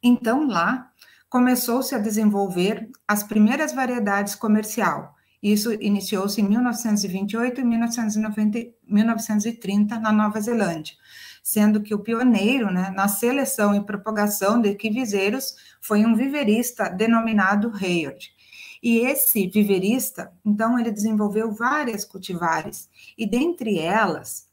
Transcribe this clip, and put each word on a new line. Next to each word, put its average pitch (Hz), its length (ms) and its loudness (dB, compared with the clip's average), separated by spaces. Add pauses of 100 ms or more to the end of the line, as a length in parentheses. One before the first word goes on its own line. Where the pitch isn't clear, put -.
Então, 240 420 4
lá, 220 460 0 (380)
começou-se 247 680 2
a - 20 -2
desenvolver 208 920 0 (180)
as 208 160 0
primeiras 240 480 2
variedades 214 640 -2
comercial. 214 800 -2 (260)
Isso 208 300 0
iniciou-se 202 720 -2
em - 20 4
mil 208 180 2
novecentos 220 440 0
e - 20 -4
vinte 190 260 -4
e 220 40 -4
oito 247 240 -4
e - 20 -4
mil 233 160 2
novecentos 233 380 -2
e - 20 0
noventa, 214 400 -2 (260)
mil 208 200 2
novecentos 214 400 0
e 233 80 -4
trinta 208 440 0
na 220 140 0
Nova 214 280 2
Zelândia, 202 560 -2 (460)
sendo 214 400 2
que 208 120 -6
o 202 60 -2
pioneiro, 226 720 2
né, 185 240 -2
na 196 140 2
seleção 226 680 0
e 202 80 0
propagação 208 800 0
de 202 140 2
quivizeiros 214 800 -2 (280)
foi 214 240 2
um 233 100 4
viverista 240 720 0
denominado 214 880 2
Hayward. 175 560 -4 (500)
E 233 180 2
esse 233 500 0
viverista, 202 840 0 (140)
então, 226 340 0
ele 233 100 -2
desenvolveu 214 640 -2
várias 240 540 -4
cultivares, 170 840 -6 (280)
e 220 120 -4
dentre 247 480 -2
elas 165 760 -2